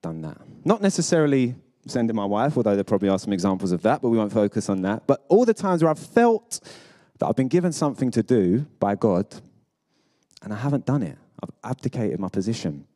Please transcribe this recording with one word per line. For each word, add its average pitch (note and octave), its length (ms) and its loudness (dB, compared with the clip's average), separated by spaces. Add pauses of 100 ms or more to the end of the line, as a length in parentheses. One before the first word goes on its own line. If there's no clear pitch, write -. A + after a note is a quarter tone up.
done D#2+ 200 -10
that. D#2 180 -12 (240)
Not G#3+ 160 2
necessarily D3 760 2 (280)
sending A2+ 300 -2
my G#2 100 -4
wife, A2 320 0
although G#2+ 200 4
there G2 80 0
probably G2+ 240 0
are F#2+ 100 2
some G2+ 140 -4
examples F#2+ 400 0
of F2 100 -2
that, C3+ 180 2
but A#2+ 100 0
we A2+ 80 2
won't G#2 140 -2
focus G#2 360 0
on F#2+ 140 -2
that. G#2 260 -4
But - 200 0
all A3 160 6
the A3+ 80 2
times F3+ 300 0
where D#3+ 80 4
I've D#3 80 -2
felt - 640 0 (580)
that - 80 -2
I've G#2 80 0
been C3 140 0
given F3 240 0
something C3+ 400 -2
to A#2 100 0
do A2 440 2 (120)
by G2+ 160 0
God, G2 480 -2 (1000)
and G#2 100 -12
I G#2 40 -8
haven't C#3 300 -4
done C3+ 160 0
it. E2+ 160 -10 (240)
I've - 80 -14 (140)
abdicated A#2 560 -6
my F#2 80 -6
position. F#2 680 -6